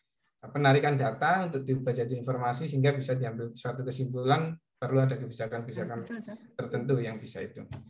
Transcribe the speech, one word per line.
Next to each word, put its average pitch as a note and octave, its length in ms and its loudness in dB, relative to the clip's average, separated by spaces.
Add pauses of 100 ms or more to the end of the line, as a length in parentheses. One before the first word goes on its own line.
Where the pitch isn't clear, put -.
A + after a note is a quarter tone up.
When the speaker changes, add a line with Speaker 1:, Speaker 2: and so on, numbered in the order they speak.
(380)
Speaker 1:
penarikan C#3+ 560 4
data D3+ 560 2
untuk C3+ 160 -4
diubah C3 240 0
jadi A#2+ 240 -2
informasi B2 560 -2
sehingga C#3 240 4
bisa C3 240 -2
diambil A#2 380 -4
suatu B2 260 -6
kesimpulan, C3 720 0 (240)
perlu C3 240 4
ada A#2+ 160 2
kebijakan-kebijakan A#2 880 -6
Speaker 2:
Betul, A3+ 160 -8
Sir. G#3 140 -12 (180)
Speaker 1:
tertentu B2+ 480 0
yang G#2+ 160 -6
bisa - 240 -10
itu. - 240 -12 (240)